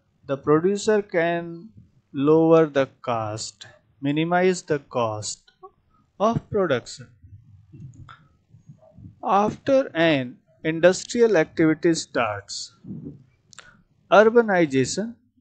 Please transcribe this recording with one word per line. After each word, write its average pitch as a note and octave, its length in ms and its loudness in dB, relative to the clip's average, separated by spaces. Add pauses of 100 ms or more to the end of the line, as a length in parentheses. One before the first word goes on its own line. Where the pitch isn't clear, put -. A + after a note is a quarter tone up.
(280)
the C#3 100 -4
producer G3 640 0
can E3+ 680 -4 (440)
lower D#3+ 540 4
the C#3 200 0 (140)
cost, A2 640 -8 (360)
minimize F3 600 0
the D3+ 180 -4
cost A2 720 -8 (680)
of A3 300 -2
production. D3 580 -4 (2250)
After A3 720 0
an D3 420 0 (260)
industrial F#3 720 0
activity D#3+ 600 0
starts, - 760 -8 (1400)
urbanization G3 1040 2 (260)